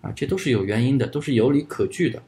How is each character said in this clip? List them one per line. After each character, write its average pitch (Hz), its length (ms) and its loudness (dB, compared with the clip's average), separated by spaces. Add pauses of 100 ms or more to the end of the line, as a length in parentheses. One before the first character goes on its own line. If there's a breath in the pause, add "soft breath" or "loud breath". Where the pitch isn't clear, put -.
啊， 107 120 -8
这 147 120 -4
都 185 100 -2
是 170 140 -2
有 104 120 2
原 107 220 0
因 135 140 2
的， 117 80 0
都 - 120 -6
是 147 140 -4
有 120 180 4
理 143 120 4
可 - 240 -2
据 175 240 -2
的。 - 180 -12